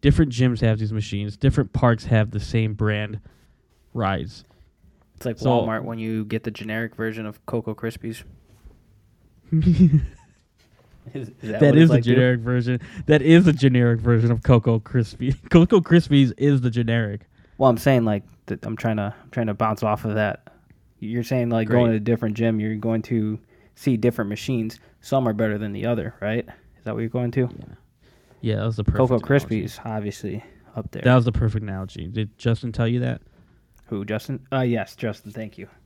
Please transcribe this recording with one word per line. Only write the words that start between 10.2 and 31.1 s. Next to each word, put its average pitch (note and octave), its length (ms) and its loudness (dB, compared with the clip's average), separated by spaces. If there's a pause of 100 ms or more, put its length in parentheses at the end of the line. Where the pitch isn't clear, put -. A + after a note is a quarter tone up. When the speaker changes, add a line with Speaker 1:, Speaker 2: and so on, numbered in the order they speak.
Speaker 2:
Is, B2+ 160 -12
is - 120 -20
that G#2+ 180 -8
Speaker 1:
That C#3+ 100 8
Speaker 2:
what C#3+ 80 8
Speaker 1:
is D#3+ 60 10
Speaker 2:
it's E3 60 8
Speaker 1:
the D3 60 6
Speaker 2:
like, A#2+ 80 4
dude? A#2+ 120 4
Speaker 1:
generic B2+ 260 4
version. B2 380 0 (280)
That D3+ 160 6
is E3+ 220 8
the D3+ 80 6
generic A#2+ 460 4
version A#2 320 2
of A#2 120 -2
Cocoa A#2 360 4
Krispie. B2 640 -4
<laughs> - 60 -20
Cocoa F3 320 6
Krispies C#3+ 560 4
is C#3 240 2
the B2 80 0
generic. A2+ 520 -2 (360)
Speaker 2:
Well, C3+ 120 4
I'm A#2+ 80 2
saying, B2+ 280 2
like, G#2 180 0 (220)
th-, - 160 -8
I'm A2 160 -10
trying A2+ 200 -2
to, G#2 260 -6
I'm - 80 -20
trying A2+ 160 -4
to G2+ 80 -4
bounce A2 260 -2
off G#2+ 240 -2
of G#2+ 100 -4
that. - 380 -4 (460)
You're A2+ 240 -6
saying, A#2+ 260 -2
like, A2+ 180 -2
Speaker 1:
Great. B2 120 2
Speaker 2:
going A#2 120 2
to A2 60 0
a - 20 -2
different A2+ 380 -2
gym, A2+ 220 0
you're A2 160 -4
going A2+ 280 -4
to G#2+ 360 -4 (340)
see B2+ 240 -2
different A#2 320 -2
machines. A2+ 500 -6 (220)
Some C3 260 -2
are A2 60 0
better G#2+ 240 -2
than G#2 160 -8
the G2 140 -8
other, A2 340 -4
right? A2 240 -4 (320)
Is - 60 -20
that A2 100 -8
what A2 60 -6
you're A2+ 100 -6
going B2 220 -4
to? B2 260 -2
Speaker 1:
Yeah. - 80 -16 (760)
Yeah, A2 160 -4
that G2+ 80 -4
was A2+ 100 -4
the G#2 80 -6
perfect - 140 0 (120)
Speaker 2:
Cocoa B2+ 60 2
Speaker 1:
analogy. A2 480 0
Speaker 2:
Krispies, - 220 -12
obviously, G#2 580 -8 (320)
up - 160 -12
there. - 100 -12
Speaker 1:
That B2 140 4